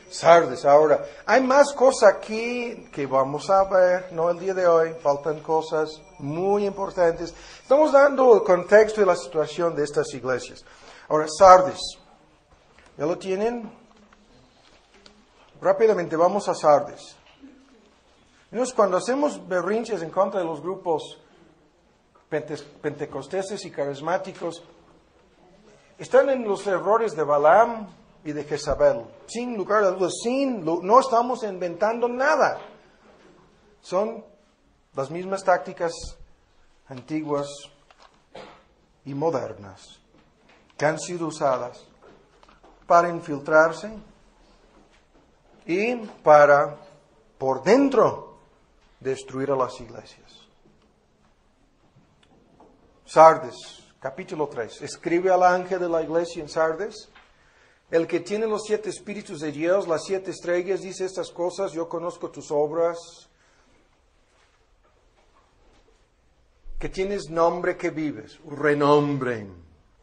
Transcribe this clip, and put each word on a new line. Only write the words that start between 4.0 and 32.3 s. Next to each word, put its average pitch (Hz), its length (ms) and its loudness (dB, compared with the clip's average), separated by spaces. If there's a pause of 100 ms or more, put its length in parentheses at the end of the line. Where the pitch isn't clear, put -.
no 165 160 0
el 175 80 -4
día 190 160 -6
de 185 120 0
hoy, 165 360 4
faltan 147 380 -2
cosas 156 600 -4 (180)
muy 185 460 -2
importantes. 175 680 -2 (260)
Estamos 285 320 4
dando 262 440 6
el 180 60 2
contexto 202 600 4
y - 20 4
la 180 120 4
situación 160 600 -4
de 147 80 0
estas 143 300 -4
iglesias. 123 500 -6 (440)
Ahora, 156 200 0
Sardes, 185 680 6 (1000)
¿ya 139 80 -4
lo 175 140 -2
tienen? 208 520 -4 (1900)
Rápidamente, 190 560 2
vamos 190 320 2
a 170 60 -2
Sardes. - 600 2 (1300)
Entonces, 240 240 -6
cuando 190 220 2
hacemos 240 500 -4
berrinches 190 560 -4
en 160 80 -10
contra 196 300 -2
de 170 60 -4
los 156 160 -8
grupos 165 580 -6 (1120)
pentes-, 147 320 -8 (180)
pentecosteses 160 840 -8
y 170 60 -16
carismáticos, 165 920 -8 (1400)
están 269 320 2
en 247 160 -4
los 196 200 -4
errores 190 500 0
de 156 80 -2
Balaam 151 640 4 (360)
y 151 80 -8
de 147 120 -10
Jezabel. 139 600 0 (220)
Sin 240 300 -8
lugar 208 260 0
a 190 80 2
dudas, 180 220 -2 (100)
sin 247 420 -4
lu-, 165 160 -2
no 208 200 4
estamos 240 420 0
inventando 208 680 -4
nada. 254 520 0 (1200)